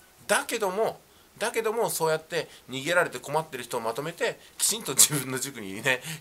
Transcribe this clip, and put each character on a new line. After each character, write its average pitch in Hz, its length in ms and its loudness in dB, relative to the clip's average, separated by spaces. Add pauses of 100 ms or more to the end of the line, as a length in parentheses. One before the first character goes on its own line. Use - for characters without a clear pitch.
(280)
だ 254 200 4
け 247 120 -4
ど 202 120 0
も、 190 280 -2 (400)
だ 220 120 0
け 226 120 -2
ど 220 100 0
も、 214 180 2
そ 160 160 0
う 160 40 4
や 156 60 2
っ 156 60 -2
て 156 260 -4 (220)
逃 131 140 -6
げ 165 100 2
ら 175 100 6
れ 135 60 -6
て 127 80 -6
困 143 200 -2
っ 160 80 -2
て 131 120 -10
る 120 60 -8
人 127 120 -4
を 120 40 0
ま 113 120 -2
と 143 100 -4
め 160 100 -4
て、 196 260 -2 (180)
き - 100 0
ち 208 120 0
ん 214 40 -12
と 143 120 -4
自 135 180 6
分 131 180 -2
の 131 80 0
塾 127 220 -6
に 98 220 -8
ね、 127 180 4 (200)